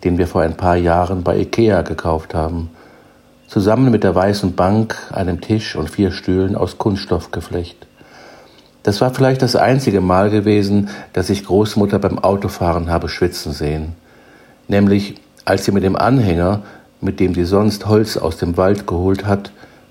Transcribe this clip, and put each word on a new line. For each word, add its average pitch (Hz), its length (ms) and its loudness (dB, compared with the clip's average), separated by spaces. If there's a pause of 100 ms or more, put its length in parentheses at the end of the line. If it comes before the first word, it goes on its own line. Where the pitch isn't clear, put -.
den 90 160 2
wir 90 80 2
vor 90 140 0
ein 80 140 0
paar 90 200 2
Jahren 87 480 0
bei 98 160 0
ikea 98 420 2
gekauft 80 540 -4
haben, 82 340 -4 (760)
zusammen 110 420 2
mit 104 140 2
der 95 100 2
weißen 95 420 0
Bank, 107 400 0 (160)
einem 87 300 -4
Tisch 110 340 -2
und 82 140 -4
vier 98 220 0
Stühlen 95 440 0
aus - 220 -4
Kunststoffgeflecht. - 1080 -4 (960)
Das - 180 -2
war 127 120 0
vielleicht 131 280 2
das 123 140 2
einzige 107 440 2
Mal 92 300 2
gewesen, 104 600 2 (220)
dass 92 180 -2
ich 98 160 -2
Großmutter 104 520 2
beim 92 220 -2
Autofahren 87 680 -2
habe 82 200 -2
schwitzen - 420 -4
sehen. 78 440 -6 (720)
Nämlich, 101 480 0 (280)
als 98 220 0
sie 107 60 0
mit 98 120 2
dem 95 120 0
Anhänger, 104 680 2 (400)
mit 95 180 -2
dem 92 140 2
sie 87 120 0
sonst 101 420 0
Holz 107 280 2
aus - 220 -4
dem 87 180 -2
Wald 98 320 2
geholt 95 380 0
hat, 101 260 -2 (400)